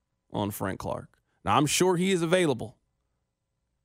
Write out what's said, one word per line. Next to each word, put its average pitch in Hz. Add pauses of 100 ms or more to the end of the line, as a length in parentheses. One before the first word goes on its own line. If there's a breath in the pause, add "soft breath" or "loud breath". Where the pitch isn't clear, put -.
(320)
on 104
Frank 98
Clark. - (260)
Now, 101
I'm 147
sure 180
he 185
is 170
available, 160 (1080)